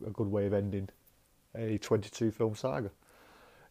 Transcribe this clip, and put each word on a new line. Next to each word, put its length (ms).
a, 40
a 20
good 180
way 180
of 80
ending 360
a 220
twenty-two 540
film 240
saga. 340